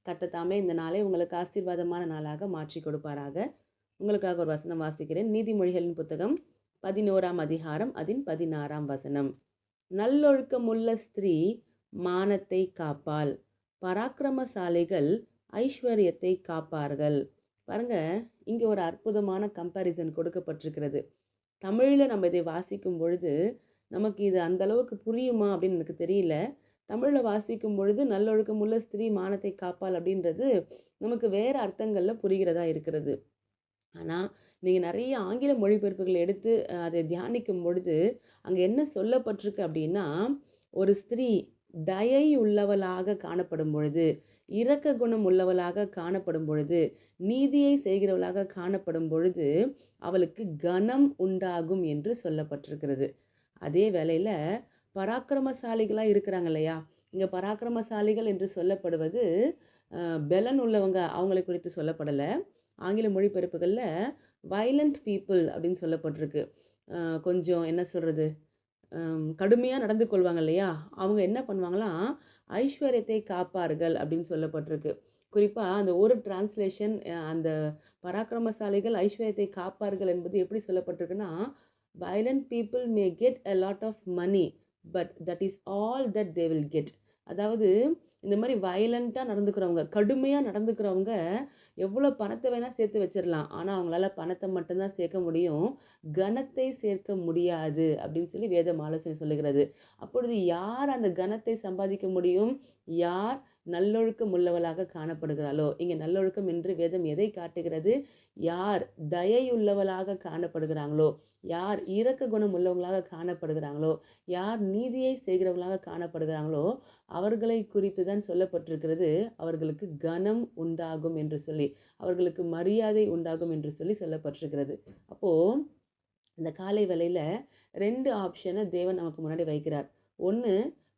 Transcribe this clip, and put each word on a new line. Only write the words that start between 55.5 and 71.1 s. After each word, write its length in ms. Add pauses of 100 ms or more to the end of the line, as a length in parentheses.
இருக்கிறாங்க 420
இல்லையா? 420 (220)
இங்க 300
பராக்கிரமசாலிகள் 840
என்று 300
சொல்லப்படுவது, 680 (680)
அஹ், 360
பெலன் 340
உள்ளவங்க 380 (160)
அவங்களை 280
குறித்து 320
சொல்லப்படல. 480 (520)
ஆங்கில 340
மொழிபெயர்ப்புகள்ல 720 (680)
violent 560
people 420
அப்படின்னு 340
சொல்லப்பட்டிருக்கு. 720 (360)
அஹ், 320
கொஞ்சம் 440
என்ன 200
சொல்றது, 640 (420)
அம், 480
கடுமையா 420
நடந்து 260
கொள்வாங்க 320
இல்லையா? 540
அவங்க 300